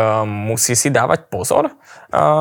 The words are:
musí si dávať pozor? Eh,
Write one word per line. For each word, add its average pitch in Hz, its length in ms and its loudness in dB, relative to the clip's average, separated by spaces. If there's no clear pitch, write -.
musí 107 500 -4
si 143 160 0
dávať 131 380 0
pozor? - 440 -2
Eh, - 80 -2